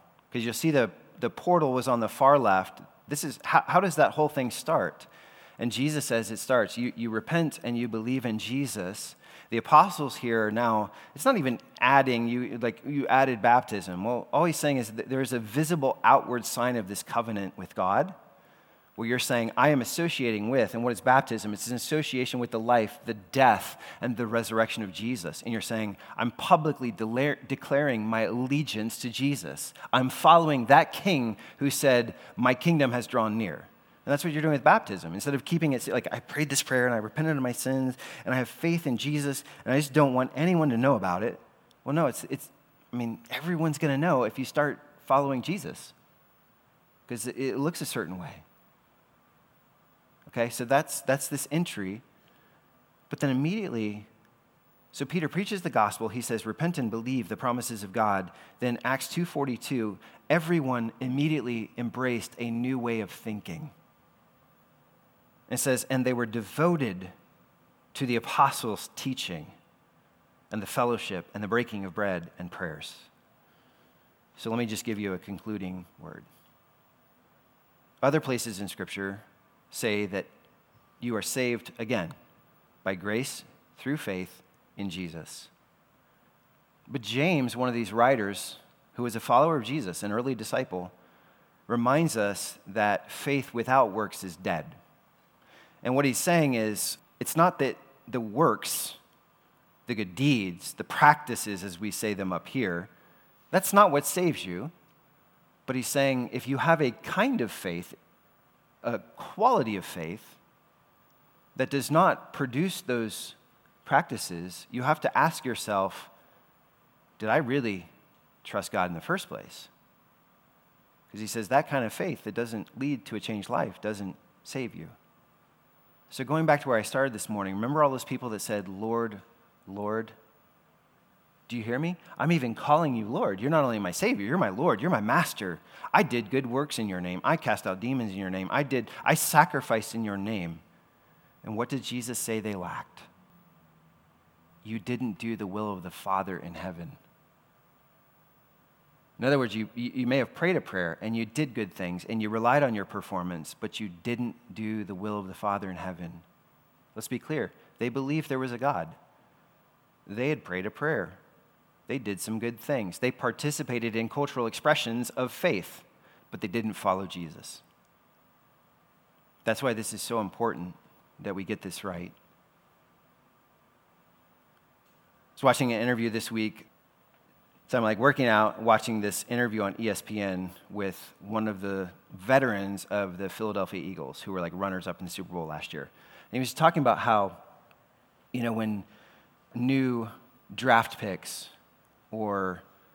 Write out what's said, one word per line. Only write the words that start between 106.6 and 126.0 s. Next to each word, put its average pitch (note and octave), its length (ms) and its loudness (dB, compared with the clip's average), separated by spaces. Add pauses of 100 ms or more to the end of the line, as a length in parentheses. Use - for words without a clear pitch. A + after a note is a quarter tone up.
a B2+ 100 4
kind A#3 500 0
of G#2+ 100 -2
faith, F2 440 -8 (880)
a A2+ 160 -2 (180)
quality F#3 580 2
of F#2 80 -4
faith F2 540 -10 (1200)
that C3 120 0
does C#3 220 -2
not E3+ 400 4
produce C#3+ 480 -2
those A#2 560 -4 (480)
practices, F#2 880 -2
you B2 120 -6
have D3+ 180 2
to - 160 2
ask D#3+ 260 2
yourself, G2+ 640 -2 (1080)
"Did G#2+ 100 -6
I A#2 100 6
really A#2 520 0 (560)
trust - 260 -4
God F2+ 180 2
in F2 40 -6
the D#2+ 80 -6
first F#3 260 -2
place?" - 400 -14 (1400)
'Cause G#2 80 -12
he G#2+ 80 -8
says G#2+ 220 -6
that C#3+ 180 4
kind C3+ 160 0
of C3 80 -2
faith F#3 320 -6
that G#2 120 -8
doesn't A2+ 440 -6
lead C#3 280 -2
to A2 100 -6
a - 20 -2
changed G#2 300 -6
life A#2 320 -2
doesn't G2+ 340 -6 (280)
save B2+ 300 -8
you. E2 160 -14 (1200)